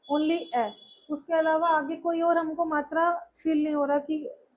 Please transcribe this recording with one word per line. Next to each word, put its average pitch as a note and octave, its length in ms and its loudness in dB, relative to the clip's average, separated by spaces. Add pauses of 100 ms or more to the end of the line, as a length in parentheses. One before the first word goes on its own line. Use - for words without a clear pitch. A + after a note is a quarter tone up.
(120)
only D#4 280 2 (160)
ए, A3 180 0 (360)
उसके D4+ 240 -6
अलावा D#4+ 340 2
आगे D#4 280 2
कोई E4+ 260 -2
और E4+ 160 4
हमको D#4+ 280 -2
मात्रा D#4+ 460 0 (320)
फील D#4 200 2
नहीं D4+ 120 0
हो C#4+ 100 0
रहा C#4+ 140 2
कि D4+ 300 -4 (280)